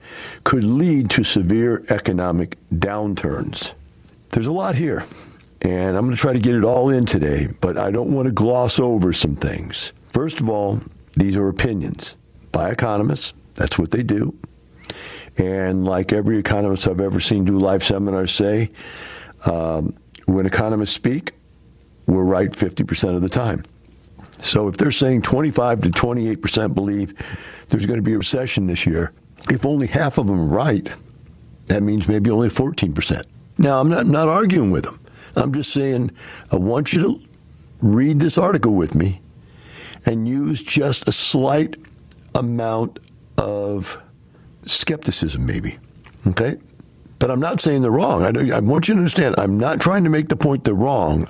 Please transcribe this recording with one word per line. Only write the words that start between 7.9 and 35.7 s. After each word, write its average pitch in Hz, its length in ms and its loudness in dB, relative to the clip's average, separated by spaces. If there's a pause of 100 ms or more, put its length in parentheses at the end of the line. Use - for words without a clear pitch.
don't 120 220 0
wanna 131 180 0
gloss 117 480 2
over 110 340 2
some 76 220 -2
things. - 580 -6 (180)
First 147 300 -2
of 113 80 0
all, 104 320 0 (360)
these 95 200 2
are 101 120 2
opinions - 640 -4 (380)
by 85 180 -2
economists. 120 640 -2 (220)
That's - 200 -2
what 82 140 0
they 117 140 0
do. 110 300 -2 (1040)
And 95 480 0
like 92 260 0
every 104 240 2
economist 101 500 0
I've 92 140 -2
ever 98 180 0
seen 98 280 0
do 98 120 2
live 95 240 2
seminars 98 500 0
say, 107 380 0 (760)
um, 80 480 -2 (320)
when 95 180 2
economists 107 480 0
speak, 135 400 -4 (760)
we're 92 160 2
right 92 320 0
fifty - 300 -2
percent 90 300 -2
of 87 80 0
the 92 80 -2
time. 117 340 -4 (800)
So 104 260 2
if 90 80 -4
they're 135 140 2
saying 127 320 2
twenty-five 123 600 0
to 90 80 2
twenty-eight 120 520 -2
percent 107 320 -2
believe 101 400 -2 (560)
there's 101 160 0
gonna 113 160 0
be 107 100 2
a 104 60 0
recession 117 480 -2
this 87 180 -2
year, 82 280 0 (360)
if 123 160 0
only 139 220 0
half 143 320 0
of 120 80 2
them 98 120 2
are 82 60 2
right, 101 500 0 (720)
that 101 160 0
means 104 260 0
maybe 107 220 2
only 113 200 2
fourteen 113 420 -2
percent. - 320 -4 (320)
Now, 139 240 4
I'm 147 80 4
not, 175 160 2
not 156 240 2
arguing 180 420 2
with 76 140 0
them. - 160 -12 (340)
I'm 131 200 0
just 143 180 -4